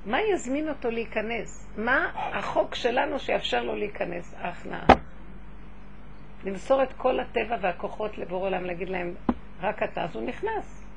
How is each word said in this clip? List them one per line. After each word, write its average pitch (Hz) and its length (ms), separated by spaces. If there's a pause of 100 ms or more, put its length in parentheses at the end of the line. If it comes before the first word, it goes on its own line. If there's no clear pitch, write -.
מה 240 160
יזמין 311 480
אותו 269 220
להיכנס? 226 840
מה 254 380
החוק - 600
שלנו 269 440
שיאפשר 240 440
לו 226 120
להיכנס? 190 600
ההכנעה. 180 480 (1600)
למסור 196 380
את 254 100
כל 254 260
הטבע 233 420
והכוחות 202 560
לבורא 185 300
עולם, 185 180
להגיד 180 240
להם, 175 240 (480)
"רק 208 220
אתה", 190 200
אז 170 120
הוא 226 120
נכנס. - 580 (100)